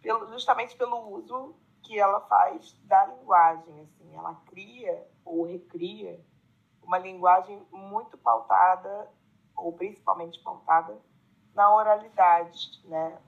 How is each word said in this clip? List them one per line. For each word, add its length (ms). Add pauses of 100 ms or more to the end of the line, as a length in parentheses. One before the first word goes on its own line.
pelo, 300
justamente 440
pelo 220 (180)
uso 380 (300)
que 160
ela 220
faz 540 (100)
da 200
linguagem, 760
assim, 340
ela 180 (120)
cria 600 (200)
ou 200
recria 760 (640)
uma 160
linguagem 640 (100)
muito 460
pautada, 920 (460)
ou 180
principalmente 680
pautada, 560 (560)
na 220
oralidade, 1080
né? 320 (100)